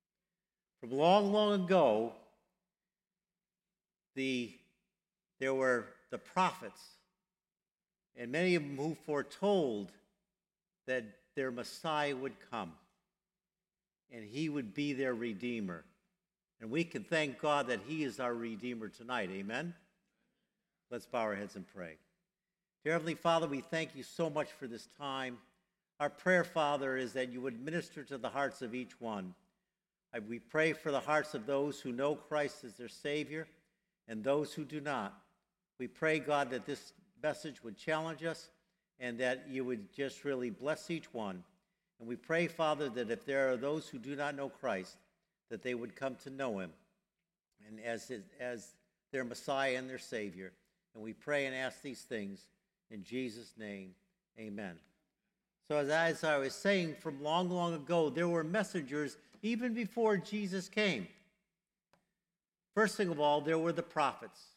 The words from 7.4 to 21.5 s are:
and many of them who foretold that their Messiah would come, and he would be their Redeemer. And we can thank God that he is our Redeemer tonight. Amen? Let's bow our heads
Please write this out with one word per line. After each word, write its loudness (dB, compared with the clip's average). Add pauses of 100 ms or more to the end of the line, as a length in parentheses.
and -6
many 6
of 4
them -6
who 0
foretold 2 (920)
that -2 (320)
their 0
Messiah 0
would -6 (140)
come, -4 (1400)
and -12
he -4
would -4
be 0
their 0
Redeemer. -4 (800)
And -8
we 2
can -6
thank 0
God 4
that 0
he -2
is -4
our 0
Redeemer -6
tonight. -4
Amen? -4 (1160)
Let's -8
bow -2
our 0
heads -6